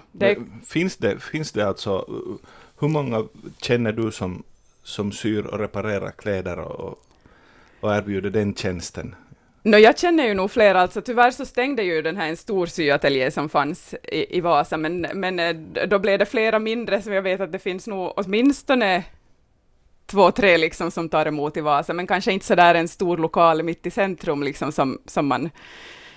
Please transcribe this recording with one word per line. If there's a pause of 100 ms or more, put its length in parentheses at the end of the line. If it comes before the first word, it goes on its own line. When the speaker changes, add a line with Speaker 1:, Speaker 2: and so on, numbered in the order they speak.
(120)
Speaker 1:
det
Speaker 2:
Men
finns
det,
finns
det
alltså, (760)
hur
många (380)
känner
du
som, (400)
som
syr
och
reparerar
kläder
och, (800)
och
erbjuder
den
tjänsten? (480)
Speaker 1:
Nå,
jag
känner
ju
nog
flera,
alltså
tyvärr
så
stängde
ju
den
här
en
stor
syateljé
som
fanns
i,
i
Vasa,
men, (120)
men,
eh, (320)
då
blev
det
flera
mindre,
som
jag
vet
att
det
finns
nog
åtminstone (1040)
två,
tre
liksom
som
tar
emot
i
Vasa,
men
kanske
inte
så
där
en
stor
lokal
mitt
i
centrum
liksom
som,
som
man (680)